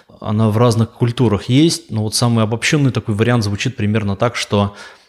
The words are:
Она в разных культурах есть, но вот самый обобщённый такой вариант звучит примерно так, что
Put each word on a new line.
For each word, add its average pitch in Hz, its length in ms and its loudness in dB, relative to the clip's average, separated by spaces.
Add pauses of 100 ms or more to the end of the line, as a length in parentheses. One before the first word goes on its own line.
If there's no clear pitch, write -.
(200)
Она 110 300 0
в 107 80 0
разных 113 320 2
культурах 117 540 0
есть, 151 480 0
но 110 100 -2
вот 107 140 -4
самый 117 260 2
обобщённый 120 480 0
такой 113 240 -4
вариант 117 300 0
звучит 104 320 -4
примерно 104 400 -2
так, 120 180 -2
что 101 400 -2 (340)